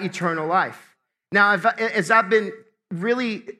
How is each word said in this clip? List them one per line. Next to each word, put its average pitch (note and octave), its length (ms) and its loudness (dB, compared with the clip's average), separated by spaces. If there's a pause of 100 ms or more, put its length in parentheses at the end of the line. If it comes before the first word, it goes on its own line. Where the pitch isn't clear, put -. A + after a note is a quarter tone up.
eternal E3 420 -4
life." E3 520 -4 (340)
Now, G3+ 220 4
if F#3 120 -2
I, A3+ 60 4
as G#3+ 400 -2
I've A3 180 4
been G#3+ 220 2 (400)
really A3+ 520 -4 (160)